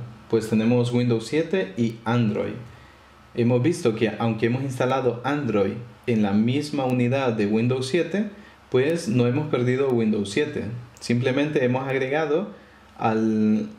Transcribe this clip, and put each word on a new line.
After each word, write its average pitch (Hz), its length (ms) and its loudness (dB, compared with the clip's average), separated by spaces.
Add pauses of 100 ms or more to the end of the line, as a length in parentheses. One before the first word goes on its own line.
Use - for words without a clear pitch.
(300)
pues 110 200 0
tenemos 120 420 2
Windows 120 340 2
siete 165 520 -2
y 117 260 0
Android. 107 500 0 (800)
Hemos 120 300 2
visto 156 320 0
que 110 240 0
aunque 113 280 0
hemos 123 140 -2
instalado 127 640 -2
Android 110 500 0 (320)
en 113 160 0
la 101 120 2
misma 131 520 0
unidad 127 480 0
de 104 140 0
Windows 123 400 0
siete, 180 420 0 (400)
pues 147 380 0
no 123 180 2
hemos 147 220 0
perdido 127 420 0
Windows 107 400 0
siete. 143 360 -2 (340)
Simplemente 135 640 0
hemos 127 240 0
agregado 143 600 0 (500)
al, 110 800 2